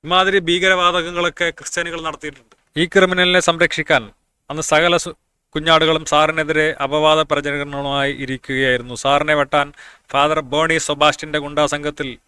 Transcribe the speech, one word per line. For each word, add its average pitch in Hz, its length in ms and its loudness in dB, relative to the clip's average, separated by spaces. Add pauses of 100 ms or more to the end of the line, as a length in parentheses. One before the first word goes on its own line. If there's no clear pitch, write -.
ഇമാതിരി 190 360 2
ഭീകരവാദങ്ങളൊക്കെ 175 1080 0
ക്രിസ്ത്യാനികൾ 170 520 -8
നടത്തിയിട്ടുണ്ട്. - 760 -12
ഈ 175 60 2
ക്രിമിനലിനെ 180 540 4
സംരക്ഷിക്കാൻ 160 720 0 (380)
അന്ന് 151 120 -6
സകല 170 360 2
സു-, 165 160 -6 (420)
കുഞ്ഞാടുകളും 160 500 2
സാറിനെതിരെ 151 800 0
അപവാദ 151 360 2
പ്രചരണങ്ങളുമായി 143 960 -4
ഇരിക്കുകയായിരുന്നു. 127 840 -4
സാറിനെ 151 400 2
വെട്ടാൻ 143 380 0 (380)
ഫാദർ 151 280 2
ബോണി 156 380 -2
സെബാസ്റ്റ്യന്റെ 151 600 -2
ഗുണ്ടാസംഘത്തിൽ 147 760 -6 (100)